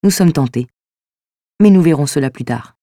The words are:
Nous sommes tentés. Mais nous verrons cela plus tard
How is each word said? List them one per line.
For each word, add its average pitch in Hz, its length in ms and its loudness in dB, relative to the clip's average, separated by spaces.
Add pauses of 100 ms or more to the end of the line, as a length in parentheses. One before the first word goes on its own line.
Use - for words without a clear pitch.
Nous 196 100 0
sommes 175 220 0
tentés. 123 320 -4 (960)
Mais 208 80 6
nous 190 140 4
verrons 147 240 0
cela 135 240 -4
plus 123 140 -14
tard 117 380 -10